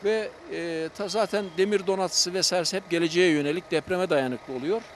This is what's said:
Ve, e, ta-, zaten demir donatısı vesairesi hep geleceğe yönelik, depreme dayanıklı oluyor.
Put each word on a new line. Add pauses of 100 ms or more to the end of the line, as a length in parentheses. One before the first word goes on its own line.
Ve, (240)
e,
ta-,
zaten (140)
demir
donatısı
vesairesi
hep
geleceğe
yönelik,
depreme
dayanıklı
oluyor. (140)